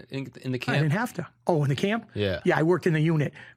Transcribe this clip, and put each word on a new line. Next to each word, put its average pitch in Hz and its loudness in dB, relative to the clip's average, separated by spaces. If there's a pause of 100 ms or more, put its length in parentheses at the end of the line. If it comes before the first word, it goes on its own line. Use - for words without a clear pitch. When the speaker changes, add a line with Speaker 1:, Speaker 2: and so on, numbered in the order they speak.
(100)
Speaker 1:
in, 135 -10
in 131 -6
the 127 -2
camp? 233 -2
Speaker 2:
I 143 4
didn't 151 2
have 226 -2
to. - -8 (200)
Oh, 160 2
in 135 0
the 139 0
camp? 220 -2
Speaker 1:
Yeah. 98 -2
Speaker 2:
Yeah, 165 2
I 151 2
worked 175 2
in 170 4
the 156 2
unit 156 2 (240)